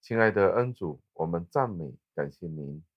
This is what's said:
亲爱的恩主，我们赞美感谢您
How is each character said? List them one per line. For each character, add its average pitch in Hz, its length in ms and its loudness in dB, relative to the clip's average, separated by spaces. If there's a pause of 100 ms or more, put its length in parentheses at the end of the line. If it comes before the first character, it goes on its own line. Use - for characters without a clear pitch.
亲 113 160 -4
爱 110 140 6
的 98 240 4
恩 123 180 0
主， 80 280 -8 (100)
我 80 140 -4
们 85 260 -4
赞 131 180 0
美 82 240 -8 (220)
感 71 160 -6
谢 87 160 -14
您 76 340 -10 (160)